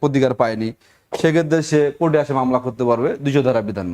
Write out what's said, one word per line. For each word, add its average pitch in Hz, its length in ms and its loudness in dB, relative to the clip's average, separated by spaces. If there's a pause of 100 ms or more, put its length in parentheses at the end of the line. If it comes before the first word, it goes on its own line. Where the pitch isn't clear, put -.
প্রতিকার 131 400 2
পায়নি, 110 280 -4 (440)
সেক্ষেত্রে 165 460 2 (120)
সে 151 100 4 (180)
কোর্টে 156 240 2
আসে 139 180 -4
মামলা 127 260 0
করতে 123 180 -6
পারবে 120 260 2 (140)
দুইশো 143 220 2
ধারা 127 220 2
বিধান 98 260 -6